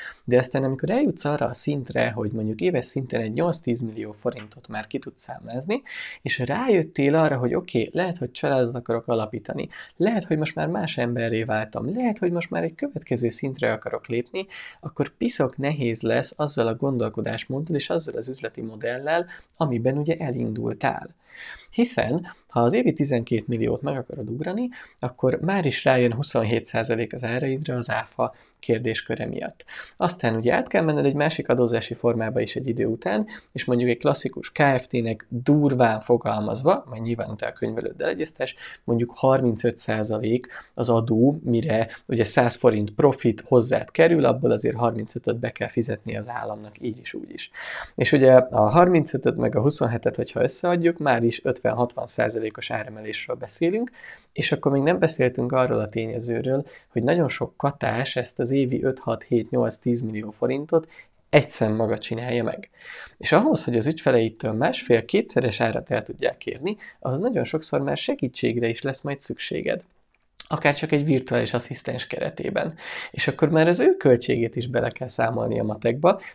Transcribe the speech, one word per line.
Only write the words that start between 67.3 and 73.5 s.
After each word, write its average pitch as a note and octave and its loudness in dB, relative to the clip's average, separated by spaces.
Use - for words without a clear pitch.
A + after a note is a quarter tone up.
sokszor D#3 -2
már C#3+ -2
segítségre A#2+ -2
is A2+ -4
lesz C3+ -6
majd C#3+ -6
szükséged. - -4
Akár D3 2
csak - -6
egy D3 4
virtuális C3 2
asszisztens B2 -6
keretében. - -4
És - -4
akkor D3 2
már D#3+ 4